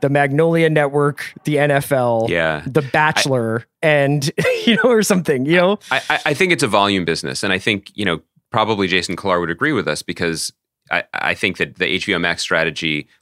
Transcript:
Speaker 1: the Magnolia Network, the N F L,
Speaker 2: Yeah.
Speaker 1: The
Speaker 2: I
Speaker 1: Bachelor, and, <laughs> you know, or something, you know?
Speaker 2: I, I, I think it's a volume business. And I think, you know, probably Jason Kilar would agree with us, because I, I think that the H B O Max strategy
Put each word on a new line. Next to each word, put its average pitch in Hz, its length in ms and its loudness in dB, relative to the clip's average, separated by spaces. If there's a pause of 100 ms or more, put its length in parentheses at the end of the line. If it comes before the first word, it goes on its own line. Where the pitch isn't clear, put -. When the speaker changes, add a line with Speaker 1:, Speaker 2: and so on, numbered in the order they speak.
Speaker 1:
the 143 80 2
Magnolia 151 600 2
Network, 143 600 0 (120)
the 151 140 0
N 147 120 0
F 143 220 0
L, 120 360 2
Speaker 2:
Yeah. 80 380 0
Speaker 1:
The 135 160 0
Speaker 2:
I 135 80 -10
Speaker 1:
Bachelor, 131 760 0 (160)
and, 147 480 2 (180)
<laughs> 466 180 -2
you 233 100 4
know, 226 140 4
or 220 120 4
something, 160 440 0
you 160 100 2
know? 185 220 2 (120)
Speaker 2:
I, 131 200 2
I, 151 160 0
I 147 80 0
think 185 180 2
it's 139 100 -2
a 131 60 2
volume 101 360 2
business. 78 380 -4
And 98 100 0
I 92 60 0
think, 101 360 -4
you 104 100 -6
know, 85 160 -2 (300)
probably 107 360 0
Jason 90 300 0
Kilar 90 240 0
would 85 100 -2
agree 139 220 -2
with 92 160 -2
us, 76 140 -2
because 85 500 -6 (380)
I, - 220 -2
I 85 220 -4
think 92 220 -4
that 73 200 -6
the 90 100 -2
H 90 200 -4
B 98 80 0
O 87 40 0
Max 85 240 -2
strategy 80 640 -2 (160)